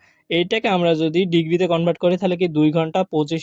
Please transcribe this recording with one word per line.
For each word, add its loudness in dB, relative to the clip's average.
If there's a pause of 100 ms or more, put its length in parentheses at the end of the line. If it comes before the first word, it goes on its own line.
(300)
এইটাকে -2
আমরা 2
যদি 0
ডিগ্রিতে 0
কনভার্ট 0
করি, 2
তাহলে -2
কি 0
দুই 2
ঘন্টা 0
পঁচিশ -4